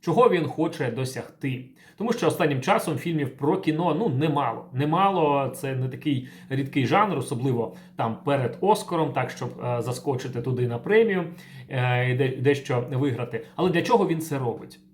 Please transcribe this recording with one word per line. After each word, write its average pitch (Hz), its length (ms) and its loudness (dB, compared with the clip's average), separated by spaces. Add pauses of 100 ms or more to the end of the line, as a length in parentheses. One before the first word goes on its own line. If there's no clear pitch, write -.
Чого 208 280 6
він 170 160 4
хоче 147 460 -2
досягти? 127 720 -6 (320)
Тому 233 160 -2
що 175 140 0
останнім 143 340 0
часом 170 360 0
фільмів 151 400 -2
про 156 200 2
кіно, 160 420 0
ну, 220 100 0
немало. 139 640 0
Немало, 151 840 2
це 135 200 -4
не 131 140 -2
такий 135 380 -2 (220)
рідкий 135 380 0
жанр, 180 300 4
особливо 123 580 -2 (200)
там 113 300 -2
перед 131 360 0
Оскаром, 170 520 2
так, 127 160 -2
щоб, 123 200 -8 (140)
е, 123 180 -2
заскочити 127 600 -4
туди 123 260 0
на 117 100 -2
премію, 196 460 4 (460)
е, 123 400 0
і 123 60 2
де-, 131 200 0
дещо 131 560 0
виграти. 123 540 -2 (100)
Але 180 140 2
для 165 120 2
чого 214 260 4
він 160 140 -2
це 143 180 -4
робить? 110 400 -6 (140)